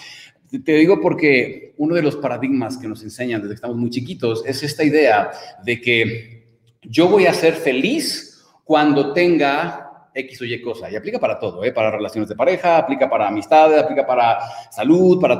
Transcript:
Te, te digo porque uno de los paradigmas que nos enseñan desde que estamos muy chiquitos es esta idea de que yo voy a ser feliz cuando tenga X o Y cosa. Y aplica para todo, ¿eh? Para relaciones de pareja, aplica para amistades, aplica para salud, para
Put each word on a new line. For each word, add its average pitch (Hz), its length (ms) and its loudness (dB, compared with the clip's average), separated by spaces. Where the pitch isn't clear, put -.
Te, 135 100 -8
te 160 120 -2
digo 160 280 4
porque 143 760 0
uno 156 180 -2
de 170 80 0
los 147 140 0
paradigmas 123 600 -4
que 110 120 -12
nos 107 160 -12
enseñan 117 360 -6
desde 101 100 -8
que 104 60 -12
estamos 120 200 -10
muy 117 140 -2
chiquitos 120 540 -6
es 135 200 -6
esta 147 180 -6
idea 139 480 4
de 117 180 -2
que - 800 -2
yo 156 260 2
voy 196 180 4
a 170 80 2
ser 160 200 2
feliz 160 880 -4
cuando 151 480 2
tenga 165 1000 -2
X 131 280 -12
o 127 40 -10
Y 120 160 -8
cosa. 113 300 -10
Y 104 60 -6
aplica 208 240 -8
para 110 180 -2
todo, 107 240 -8
¿eh? 123 80 -2
Para 110 220 0
relaciones 104 360 -6
de 107 60 -12
pareja, 175 440 2
aplica 135 300 0
para 107 200 0
amistades, 156 500 4
aplica 143 260 0
para 120 340 2
salud, 180 480 4
para 123 200 2